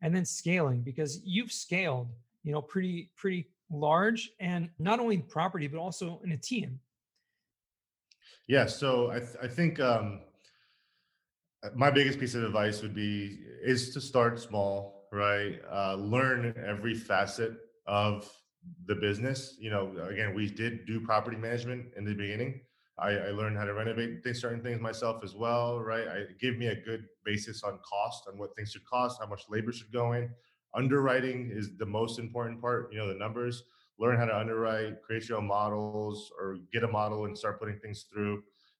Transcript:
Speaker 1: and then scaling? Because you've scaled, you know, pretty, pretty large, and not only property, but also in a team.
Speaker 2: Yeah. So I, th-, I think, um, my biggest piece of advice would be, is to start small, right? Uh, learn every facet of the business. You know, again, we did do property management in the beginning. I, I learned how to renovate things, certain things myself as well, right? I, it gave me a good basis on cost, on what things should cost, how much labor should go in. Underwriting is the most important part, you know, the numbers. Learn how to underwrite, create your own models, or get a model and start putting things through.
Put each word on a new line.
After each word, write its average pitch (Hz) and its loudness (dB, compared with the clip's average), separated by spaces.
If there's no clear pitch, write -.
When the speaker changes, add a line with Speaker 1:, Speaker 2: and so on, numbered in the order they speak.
Speaker 1:
and 165 2
then 185 4
scaling? 151 2
Because 139 -4
you've 196 -2
scaled, 147 -2
you 147 -4
know, 147 0
pretty, 180 -4
pretty 185 -2
large, 170 4
and 175 0
not 202 4
only 226 4
property, 170 0
but 151 -6
also 175 -6
in 175 0
a 147 0
team. 135 -4
Speaker 2:
Yeah. 123 8
So 123 2
I, 120 -2
th-, - -12
I - -2
think, 160 2
um, 110 2
my 135 6
biggest 135 6
piece 120 -2
of 120 0
advice 104 2
would 107 -6
be, 104 -2
is 123 2
to 143 -4
start 120 4
small, 101 -2
right? 101 2
Uh, 98 0
learn 120 2
every 107 -2
facet 113 0
of 104 2
the 104 2
business. 104 0
You 110 -6
know, 98 0
again, 107 -2
we 107 0
did 113 -4
do 110 -2
property 113 2
management 120 -4
in 101 -6
the 104 0
beginning. 107 -4
I, 87 0
I 101 0
learned 107 0
how 104 -2
to 101 -2
renovate 113 -2
things, 120 -4
certain 117 -4
things 117 -4
myself 113 -2
as 95 -10
well, 120 0
right? 113 -2
I, 82 -6
it 101 -10
gave 120 0
me 120 -2
a 104 0
good 110 -8
basis 104 -4
on 98 -4
cost, 104 -4
on 98 -14
what 101 -8
things 104 -8
should - -14
cost, 123 0
how 110 -6
much 101 -8
labor 110 -2
should - -12
go 120 2
in. 120 -2
Underwriting 127 2
is 101 -6
the 110 -4
most 113 -2
important 117 -6
part, 120 0
you 107 -6
know, 107 -2
the 95 -4
numbers. 120 -4
Learn 120 6
how 117 4
to 110 2
underwrite, 110 0
create 113 -4
your 117 0
own 104 -2
models, 104 0
or 95 -4
get 117 2
a 113 2
model 107 0
and 104 -6
start 104 -4
putting 104 -6
things 104 -12
through. 104 -2